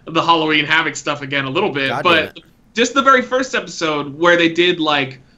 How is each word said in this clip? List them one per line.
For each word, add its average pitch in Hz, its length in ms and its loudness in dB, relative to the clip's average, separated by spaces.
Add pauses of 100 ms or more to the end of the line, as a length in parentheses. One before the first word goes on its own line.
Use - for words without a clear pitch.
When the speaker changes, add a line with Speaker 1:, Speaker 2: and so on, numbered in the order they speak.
Speaker 1:
the 160 160 -2
Halloween 156 440 2
Havoc 156 300 0
stuff 143 260 -6
again 139 240 -4
a 135 40 -6
little 175 220 -2
bit, 135 180 -2
Speaker 2:
God 131 140 -4
Speaker 1:
but 170 120 4
Speaker 2:
damn 151 120 0 (100)
it. 165 60 -20 (300)
Speaker 1:
just 247 200 0
the 277 80 2
very 262 200 4
first 254 340 -4
episode 151 640 -4
where 175 200 4
they 170 120 4
did, 170 300 0
like, 143 400 -2 (180)